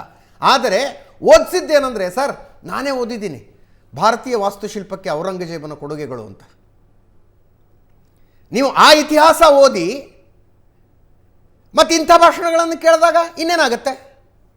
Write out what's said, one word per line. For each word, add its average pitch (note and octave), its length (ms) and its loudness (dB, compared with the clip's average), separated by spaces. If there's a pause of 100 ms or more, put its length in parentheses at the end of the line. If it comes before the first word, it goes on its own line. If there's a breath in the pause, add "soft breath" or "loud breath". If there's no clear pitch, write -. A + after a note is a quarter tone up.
(420 soft breath)
ಆದರೆ A#3 680 -2 (140)
ಓದಿಸಿದ್ದೇನೆಂದ್ರೆ, C4+ 880 2
ಸರ್, B3+ 260 -6 (280)
ನಾನೇ A#3 260 -8
ಓದಿದ್ದೀನಿ G#3+ 760 -10 (280)
ಭಾರತೀಯ A3+ 400 -2
ವಾಸ್ತುಶಿಲ್ಪಕ್ಕೆ G3 760 -8
ಔರಂಗಜೇಬನ E3 600 -10
ಕೊಡುಗೆಗಳು C#3+ 540 -12
ಅಂತ. G2 140 -20 (2000)
ನೀವು B3 200 -2
ಆ A3 200 6
ಇತಿಹಾಸ D4+ 580 4
ಓದಿ, C4+ 680 0 (1600)
ಮತ್ತೆ D#4 200 2
ಇಂಥ E4 240 -2
ಭಾಷಣಗಳನ್ನು E4 640 2
ಕೇಳಿದಾಗ D#4+ 360 2 (220)
ಇನ್ನೇನಾಗತ್ತೆ? C#4+ 800 -4 (380)